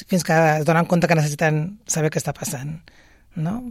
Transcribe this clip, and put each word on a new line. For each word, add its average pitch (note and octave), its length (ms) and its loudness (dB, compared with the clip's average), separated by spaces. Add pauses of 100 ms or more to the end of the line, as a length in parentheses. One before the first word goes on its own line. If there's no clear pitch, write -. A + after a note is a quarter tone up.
fins F3+ 160 0
que D#3+ 120 2 (240)
es D3 40 -2
donen E3 240 2
compte F3 200 2
que E3 100 4
necessiten D3+ 400 0 (260)
saber D#3 240 -2
què D3+ 140 -2
està D3 100 -4
passant, D3+ 460 -8 (560)
no? F3 220 -4 (140)